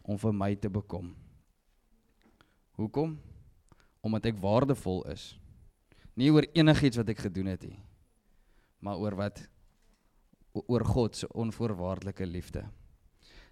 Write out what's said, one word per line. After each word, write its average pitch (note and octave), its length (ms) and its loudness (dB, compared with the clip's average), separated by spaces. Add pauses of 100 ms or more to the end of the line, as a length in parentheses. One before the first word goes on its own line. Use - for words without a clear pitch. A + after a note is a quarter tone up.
om G2+ 120 -2
vir A2 140 0
my G2+ 220 0
te G2+ 160 -4
bekom. F2 380 -6 (1700)
Hoekom? D3 380 -2 (880)
Omdat A2 240 0
ek G#2+ 100 -6
waardevol G#2 640 2 (100)
is. - 200 -12 (840)
Nie C3+ 160 6
oor D3+ 200 8
enigiets D3 440 6
wat A2 140 0
ek - 140 -6
gedoen F#2+ 260 -2
het - 140 -6
nie, G2+ 100 -14 (1080)
maar G2 160 -4
oor G2+ 200 -2
wat, G2+ 240 -4 (1120)
o-, G#2 120 -6
oor A#2+ 200 2
God A2+ 320 2
se - 120 -6
onvoorwaardelike F#2+ 960 -4
liefde. F2 380 -8 (880)